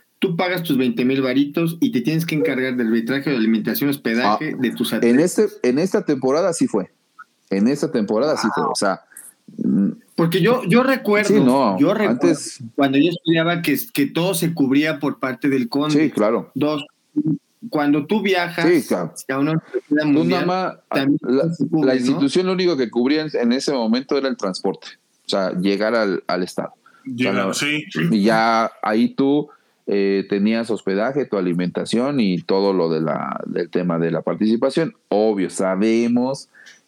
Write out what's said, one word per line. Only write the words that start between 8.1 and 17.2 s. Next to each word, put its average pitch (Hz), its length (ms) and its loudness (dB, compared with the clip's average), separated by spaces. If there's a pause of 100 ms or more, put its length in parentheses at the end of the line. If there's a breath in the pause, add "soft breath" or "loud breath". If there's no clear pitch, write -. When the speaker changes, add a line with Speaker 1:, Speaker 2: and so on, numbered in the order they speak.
Speaker 2:
sí 113 180 -2
fue, 143 100 -2
Speaker 1:
Wow. - 80 -2
Speaker 2:
o - 40 -4
sea, 95 240 -2 (580 loud breath)
mm. 98 300 0 (280)
Speaker 1:
Porque 170 240 0
yo, 226 240 2
yo 220 180 4
recuerdo, 214 460 0
Speaker 2:
Sí, 208 120 6
no, 101 380 2
Speaker 1:
yo 156 140 4
recuerdo 214 200 2 (160)
Speaker 2:
antes - 300 -2 (160)
Speaker 1:
cuando 139 220 2
yo 156 140 4
estudiaba 165 500 0
que, 151 180 0 (140)
que 143 140 0
todo 170 260 -2
se 170 220 -2
cubría 147 440 0
por 143 200 -4
parte 131 320 -2
del 131 180 0
conde. 151 360 0
Speaker 2:
Sí, 135 60 0
claro. 107 440 0
Speaker 1:
Dos, 147 320 -2 (840)